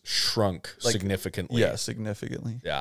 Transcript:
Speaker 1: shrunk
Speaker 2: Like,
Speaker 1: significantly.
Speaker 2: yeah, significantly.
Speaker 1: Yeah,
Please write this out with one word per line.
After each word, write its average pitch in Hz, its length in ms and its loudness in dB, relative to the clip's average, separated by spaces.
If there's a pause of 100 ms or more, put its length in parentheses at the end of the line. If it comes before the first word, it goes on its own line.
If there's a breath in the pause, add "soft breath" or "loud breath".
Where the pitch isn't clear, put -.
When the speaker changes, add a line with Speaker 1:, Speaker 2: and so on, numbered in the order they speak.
Speaker 1:
shrunk - 680 0 (120)
Speaker 2:
Like, 120 80 4
Speaker 1:
significantly. 98 680 0
Speaker 2:
yeah, 101 140 6
significantly. - 880 -4
Speaker 1:
Yeah, 73 160 -2